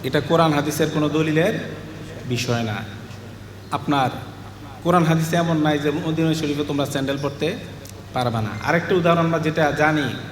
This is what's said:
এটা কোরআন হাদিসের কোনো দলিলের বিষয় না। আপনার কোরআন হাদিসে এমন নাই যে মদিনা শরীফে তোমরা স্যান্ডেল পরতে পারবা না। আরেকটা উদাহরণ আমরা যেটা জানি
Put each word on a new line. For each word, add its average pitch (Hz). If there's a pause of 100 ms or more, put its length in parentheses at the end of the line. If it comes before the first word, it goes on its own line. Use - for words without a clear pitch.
এটা 131
কোরআন 160
হাদিসের 151
কোনো 151
দলিলের 156 (760)
বিষয় 117
না। 107 (960)
আপনার 139 (720)
কোরআন 175
হাদিসে 160
এমন 165
নাই 151
যে 147
মদিনা 160
শরীফে 147
তোমরা 143
স্যান্ডেল 135
পরতে 147 (560)
পারবা 120
না। 107 (140)
আরেকটা 170
উদাহরণ 170
আমরা 165
যেটা 156
জানি 151 (280)